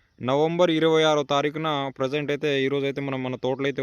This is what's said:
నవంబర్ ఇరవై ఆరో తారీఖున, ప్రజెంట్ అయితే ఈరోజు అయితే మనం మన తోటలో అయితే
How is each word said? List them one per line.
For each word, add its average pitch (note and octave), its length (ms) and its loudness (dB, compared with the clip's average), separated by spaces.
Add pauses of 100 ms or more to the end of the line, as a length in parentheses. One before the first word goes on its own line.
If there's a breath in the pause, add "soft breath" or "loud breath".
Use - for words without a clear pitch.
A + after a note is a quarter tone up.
(300)
నవంబర్ E3 500 2
ఇరవై D#3+ 300 4
ఆరో D3 140 2 (100)
తారీఖున, D3+ 360 0 (300)
ప్రజెంట్ C3+ 340 -2
అయితే C#3+ 180 -2 (140)
ఈరోజు C#3 240 0
అయితే C#3 180 -6
మనం C3+ 180 -4
మన B2+ 100 -4 (100)
తోటలో C3+ 260 -2
అయితే C3+ 120 -6